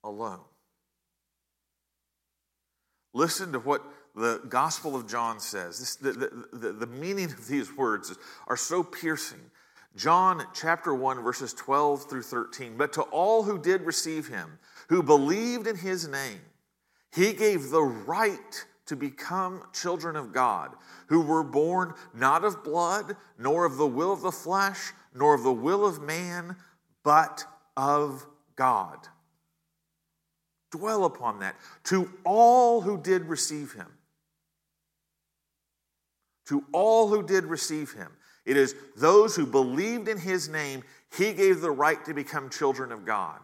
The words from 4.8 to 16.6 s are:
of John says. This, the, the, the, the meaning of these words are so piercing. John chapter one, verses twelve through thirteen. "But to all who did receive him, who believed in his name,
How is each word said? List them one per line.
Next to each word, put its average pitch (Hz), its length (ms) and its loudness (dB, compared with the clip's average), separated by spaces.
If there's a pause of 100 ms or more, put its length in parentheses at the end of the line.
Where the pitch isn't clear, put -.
of 120 100 -8
John 113 360 -6
says. 92 380 -10
This, 127 180 -10
the, 135 160 -4
the, 120 440 -10
the, 113 140 -8
the 107 160 -10
meaning 175 380 -8
of 120 220 -12
these 117 280 -6
words 107 420 -4 (300)
are 120 80 -2
so 175 260 -4
piercing. - 680 -8 (460)
John 175 560 2
chapter 165 400 -2
one, 131 280 -2
verses 120 320 -4
twelve 143 560 0
through 131 140 -8
thirteen. 120 520 -8
"But 147 180 -2
to 151 100 -2
all 208 400 2
who 202 140 -2
did 175 260 0
receive 156 440 -4
him, 85 320 -12 (300)
who 175 120 4
believed 196 680 4
in 220 100 -4
his 180 280 -6
name, 135 360 -8 (720)